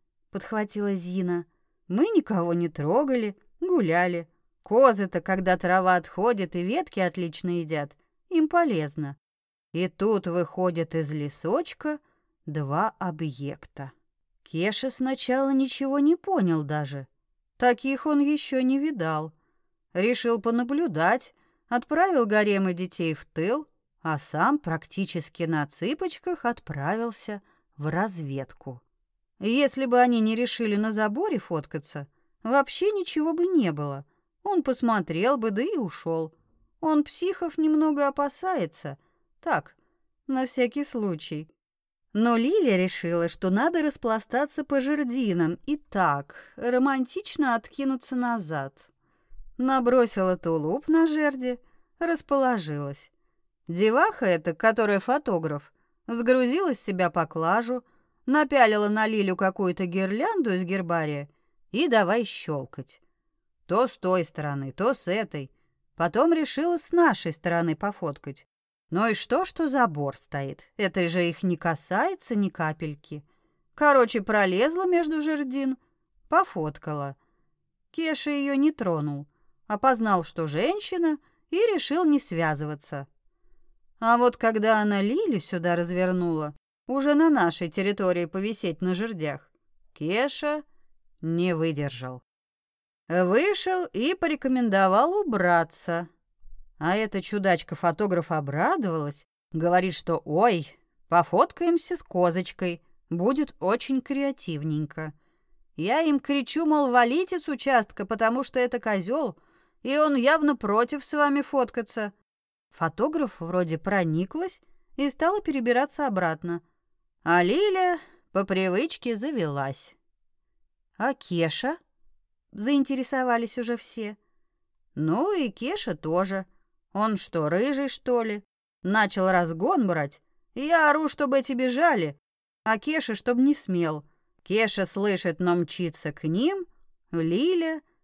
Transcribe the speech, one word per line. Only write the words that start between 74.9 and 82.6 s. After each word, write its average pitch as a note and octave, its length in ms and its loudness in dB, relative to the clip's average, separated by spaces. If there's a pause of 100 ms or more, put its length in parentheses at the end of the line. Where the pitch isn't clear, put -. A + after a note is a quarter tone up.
жердин, C#4 540 -2 (520)
пофоткала. D3+ 880 -2 (720)
Кеша D#4 400 -4
её C#4 240 -2
не C#4+ 180 4
тронул, D3+ 540 -4 (400)
опознал, G#3+ 580 2
что D#3+ 220 -6
женщина, D#4 720 0 (320)
и D#4+ 60 -4
решил F#4 480 2
не D4 140 4
связываться. D3+ 880 -4 (920)